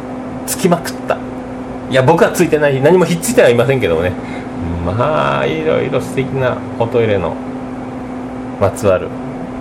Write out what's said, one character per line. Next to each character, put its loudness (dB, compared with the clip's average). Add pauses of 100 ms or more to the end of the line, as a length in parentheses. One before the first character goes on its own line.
(440)
つ -6
き 2
ま 2
く -8
っ -8 (140)
た。 -2 (720)
い -2
や、 6
僕 6
は 2
つ 2
い 2
て 4
な 4
い、 0
何 8
も 4
ひ 0
っ 0
つ -4
い 0
て 8
は 8
い 6
ま 4
せ 2
ん 0
け 0
ど 2
も 2
ね。 2 (760)
ま 0
あ、 2
い -2
ろ 2
い 0
ろ -2
素 -6
敵 0
な 0 (240)
お 0
ト 2
イ 4
レ 2
の -2 (1300)
ま 2
つ 0
わ 6
る、 -6 (540)